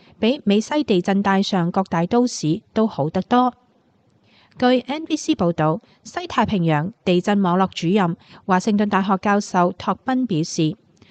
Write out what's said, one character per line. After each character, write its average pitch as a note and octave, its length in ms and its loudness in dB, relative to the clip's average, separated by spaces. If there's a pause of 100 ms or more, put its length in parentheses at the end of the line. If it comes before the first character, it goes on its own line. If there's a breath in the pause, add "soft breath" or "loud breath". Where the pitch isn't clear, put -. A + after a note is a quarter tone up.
(180 soft breath)
比 B3 260 0
美 G3+ 160 2
西 D4 240 -2
地 F#3 160 2
震 G3 220 0
帶 G3 200 2
上 F#3+ 300 -2
各 F#3+ 120 0
大 E3+ 200 -2
都 A#3+ 220 0
市 F3 340 -2 (140)
都 A3 120 2
好 D3+ 220 -4
得 F#3 140 -4
多。 B3 320 0 (1040 soft breath)
據 B3+ 220 4
N D#4 260 -8
B D#4+ 100 -4
C - 180 0
報 F3 180 0
道， D#3+ 280 0 (240 soft breath)
西 F4 220 -10
太 A#3+ 180 0
平 F#3 200 0
洋 D#3+ 280 0 (100)
地 F3+ 180 2
震 G3+ 200 0
網 F3+ 180 2
絡 F#3 140 2
主 - 160 -4
任、 F#3 280 2 (280 loud breath)
華 F#3 160 2
盛 G#3 160 0
頓 G#3 140 2
大 F#3+ 120 0
學 F#3+ 140 0
教 G3+ 240 0
授 F3+ 320 0
托 - 320 -4
賓 B3+ 220 -2
表 D#3+ 160 -2
示， D#3+ 340 -2 (340 soft breath)